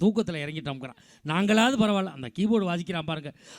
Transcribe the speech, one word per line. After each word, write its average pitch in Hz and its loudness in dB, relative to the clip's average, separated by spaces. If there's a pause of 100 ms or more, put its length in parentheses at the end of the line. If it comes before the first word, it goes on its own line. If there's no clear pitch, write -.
தூக்கத்துல 202 2
இறங்கிட்டோம்ங்கிறான்." 143 -8 (300)
நாங்களாவது 214 4
பரவாயில்ல, 208 2
அந்த 135 -10
கீபோர்டு 214 2
வாசிக்கிறான் 175 -4
பாருங்க, 156 -8 (260)